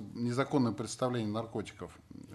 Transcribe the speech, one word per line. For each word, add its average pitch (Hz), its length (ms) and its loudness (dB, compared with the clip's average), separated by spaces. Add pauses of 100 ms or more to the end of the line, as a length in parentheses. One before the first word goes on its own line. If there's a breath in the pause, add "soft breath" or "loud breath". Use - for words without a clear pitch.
(160)
незаконным 120 580 4
представлением 117 580 0
наркотиков, 107 680 -6 (380)